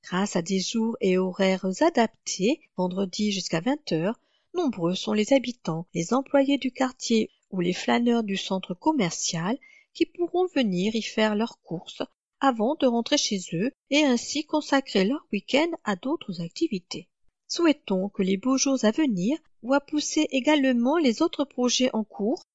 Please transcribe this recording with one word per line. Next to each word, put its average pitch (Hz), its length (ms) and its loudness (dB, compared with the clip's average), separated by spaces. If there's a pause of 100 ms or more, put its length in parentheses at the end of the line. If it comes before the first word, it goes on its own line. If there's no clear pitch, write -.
Grâce 190 320 -4
à 190 60 2
des 190 180 -2
jours 226 400 -2
et 185 180 2
horaires 185 480 0 (160)
adaptés, 254 800 0 (140)
vendredi 185 560 -2
jusqu'à 175 300 -4
vingt 269 300 -4
heures, 175 280 -2 (360)
nombreux 196 400 0
sont 214 180 -4
les 214 200 2
habitants, 233 600 -2
les - 200 -2
employés 277 440 2
du 254 140 -4
quartier 240 580 -2 (220)
ou 185 80 -4
les 180 140 0
flâneurs 240 500 0
du 196 140 -4
centre 185 360 -6
commercial 196 840 0 (360)
qui 330 120 0
pourront 349 500 -2
venir 208 400 0
y 220 60 0
faire 214 340 0
leurs 226 260 -4
courses - 400 -12 (380)
avant 254 360 2
de 277 120 2
rentrer 240 300 2
chez 202 240 -2 (120)
eux 202 180 -2 (180)
et 294 140 4
ainsi 269 420 0
consacrer 269 600 0
leur 277 260 -2
week-end 277 380 0 (140)
à 202 120 -2
d'autres 196 460 -6
activités. - 680 -6 (400)
Souhaitons 208 640 0
que - 140 -4
les 190 140 0
beaux 262 200 0
jours 269 260 0
à 214 80 6
venir 240 460 0 (240)
voient 269 200 0
pousser 302 500 -2
également 262 680 2
les 269 240 2
autres 320 220 0
projets 247 500 0
en 214 100 -2
cours 233 400 -4 (120)